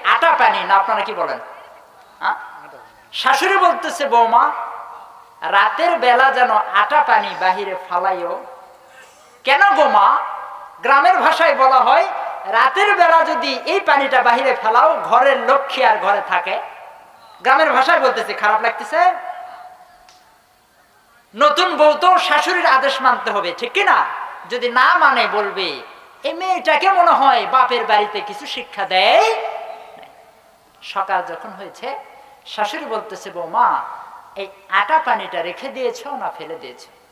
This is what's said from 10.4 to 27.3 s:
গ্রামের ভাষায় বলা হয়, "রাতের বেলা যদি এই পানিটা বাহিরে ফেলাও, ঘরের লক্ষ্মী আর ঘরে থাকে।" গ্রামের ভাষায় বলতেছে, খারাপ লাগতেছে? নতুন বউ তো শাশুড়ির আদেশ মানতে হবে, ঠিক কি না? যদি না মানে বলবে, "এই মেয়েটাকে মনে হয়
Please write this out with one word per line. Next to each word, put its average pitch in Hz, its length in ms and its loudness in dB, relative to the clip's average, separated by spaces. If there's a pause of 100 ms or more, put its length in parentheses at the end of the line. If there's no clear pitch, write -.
গ্রামের 277 360 4
ভাষায় 302 380 2
বলা 262 240 4
হয়, 320 280 4 (380)
"রাতের 277 500 2
বেলা 330 300 4
যদি 277 400 -4
এই 349 140 0
পানিটা 277 420 2
বাহিরে 247 340 2
ফেলাও, 226 540 2
ঘরের 247 400 2
লক্ষ্মী 269 340 0
আর 226 140 4
ঘরে 202 320 0
থাকে।" 185 300 -4 (840)
গ্রামের 294 320 2
ভাষায় 269 260 2
বলতেছে, 226 340 -2
খারাপ 214 280 2
লাগতেছে? 311 520 0 (2250)
নতুন 294 420 0
বউ 302 160 6
তো 359 240 4
শাশুড়ির 339 480 0
আদেশ 269 360 2
মানতে 240 300 0
হবে, 185 260 -4
ঠিক 240 140 -8
কি 403 120 0
না? 370 220 2 (440)
যদি 240 200 -4
না 269 280 4
মানে 262 300 2
বলবে, 190 540 -4 (420)
"এই 311 100 -4
মেয়েটাকে 359 580 0
মনে 349 200 4
হয় 262 400 4